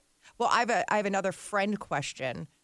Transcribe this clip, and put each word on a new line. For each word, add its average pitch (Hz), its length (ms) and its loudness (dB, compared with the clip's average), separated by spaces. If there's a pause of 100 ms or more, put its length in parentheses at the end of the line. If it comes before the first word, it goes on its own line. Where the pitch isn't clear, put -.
(380)
Well, 233 140 2
I 226 80 6
have 233 100 0
a, 202 200 2
I 208 80 4
have 196 60 0
another 196 280 0
friend 202 460 -2
question. 139 680 -6 (180)